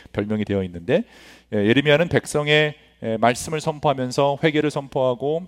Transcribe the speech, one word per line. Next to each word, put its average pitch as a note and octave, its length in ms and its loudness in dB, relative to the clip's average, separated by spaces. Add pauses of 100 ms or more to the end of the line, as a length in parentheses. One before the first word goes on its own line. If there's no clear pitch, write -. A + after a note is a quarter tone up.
(120)
별명이 G#2+ 320 -4
되어 G2 200 -2
있는데, F#2 400 -2 (500)
예, G#2+ 40 -2 (100)
예레미야는 D3 420 2
백성의, D3 640 0 (280)
예, A2+ 140 -2
말씀을 B2 440 0
선포하면서 C#3+ 840 0
회개를 D3+ 280 2
선포하고 C#3 760 -2